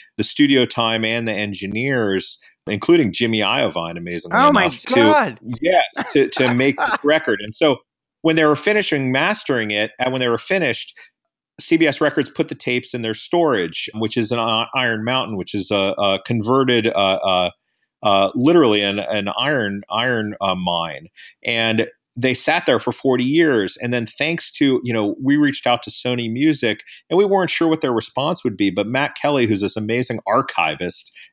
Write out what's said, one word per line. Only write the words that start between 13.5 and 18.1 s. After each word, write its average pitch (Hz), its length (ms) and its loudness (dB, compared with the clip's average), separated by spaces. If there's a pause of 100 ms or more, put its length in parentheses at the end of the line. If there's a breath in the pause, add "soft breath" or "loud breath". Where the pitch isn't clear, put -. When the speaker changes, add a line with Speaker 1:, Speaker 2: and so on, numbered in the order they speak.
Speaker 1:
which 110 240 -4
is 110 120 0
in 120 80 -2
I-, 113 380 -2
Iron 113 300 -2
Mountain, 117 320 -4
which 90 180 -8
is 98 160 -6
a, 98 260 0
a 98 280 0
converted, 120 600 2
uh, - 20 0
uh, 95 600 0 (540)
uh, 98 320 2